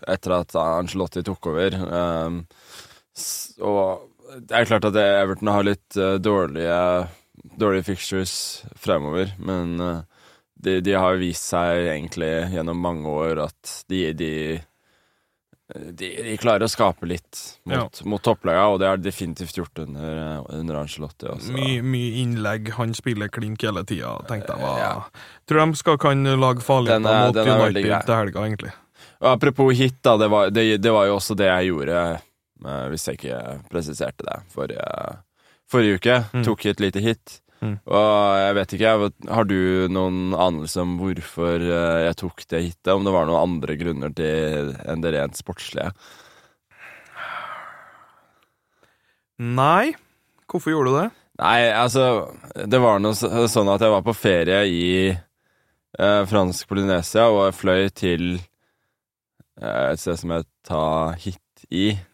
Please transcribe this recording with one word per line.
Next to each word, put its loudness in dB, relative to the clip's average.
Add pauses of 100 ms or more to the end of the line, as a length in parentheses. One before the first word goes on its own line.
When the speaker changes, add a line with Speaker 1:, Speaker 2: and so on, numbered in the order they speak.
Speaker 1:
etter -2
at -2
Ancelotti -2
tok -8
over. 0
Ehm, -4 (720)
s-, -12
og -2 (340)
det -12
er 4
klart 2
at 2
Everton 2
har 2
litt, -2
eh, 2
dårlige, 0 (500)
dårlige 2
fixtures -6 (120)
fremover, -2
men, -6
eh, -4 (580)
de, 0
de 0
har 4
jo -2
vist -6
seg 0
egentlig -4
gjennom -4
mange -4
år -2
at -14
de, -2
de, -6 (1120)
de, -14 (140)
de -6
klarer 2
å 0
skape 0
litt -10
mot, -4
Speaker 2:
Ja. -6
Speaker 1:
mot -4
topplaga, 2
og 2
det 2
har 4
de -4
definitivt -10
gjort -10
under, -10
eh, -10
under -6
Ancelotti -10
også. -10
Speaker 2:
Mye, -2
mye -4
innlegg, -4
han -2
spiller -6
klink -8
hele -4
tiden, -8
tenkte -8
jeg -8
var -4
Speaker 1:
Ja. -4 (420)
Speaker 2:
Tror 4
de 0
skal 2
kan 2
lage 2
farligheter 2
Speaker 1:
Den 0
er, 4
Speaker 2:
mot 2
Speaker 1:
den 2
er 6
veldig 2
Speaker 2:
United 2
Speaker 1:
grei. 0
Speaker 2:
til 2
helga, -2
egentlig. -6 (480)
Speaker 1:
Og 4 (120)
apropos 4
hit, 2
da, 6
det 4
var, 4
det, 2
det 4
var 6
jo 2
også -4
det 2
jeg 4
gjorde, -2 (440)
eh, -8
hvis -8
jeg -6
ikke -10 (100)
presiserte -8
det, -8 (100)
forrige, -8 (540)
forrige 4
uke. 4
Speaker 2:
Mm. 0
Speaker 1:
Tok 0
et 0
lite 0
hit. -4 (220)
Speaker 2:
Mm. -4
Speaker 1:
Og 4
jeg 2
vet -2
ikke, 0
jeg 6
vet, -2
har 2
du 2
noen 0
anelse 0
om -2
hvorfor, -2
eh, 0
jeg 0
tok -12
det -2
hitet? -2
Om 2
det 2
var 4
noen 2
andre -2
grunner -4
til -2 (100)
enn -6
det -2
rent -4
sportslige? -8 (3500)
Speaker 2:
Nei. 2 (540)
Hvorfor -2
gjorde 2
du 4
det? 0 (220)
Speaker 1:
Nei, 4 (120)
altså, 4 (560)
det 2
var 6
noe 2
så-, 2
sånn 4
at 2
jeg 6
var 4
på 0
ferie 4
i, 0 (1040)
eh, 2
fransk 0
Polynesia, 2
og 4
jeg -4
fløy 2
til, -2 (1300)
eh, -2
et -2
sted -4
som -8
jeg -4 (140)
tar -2
hit -14
i. 0 (260)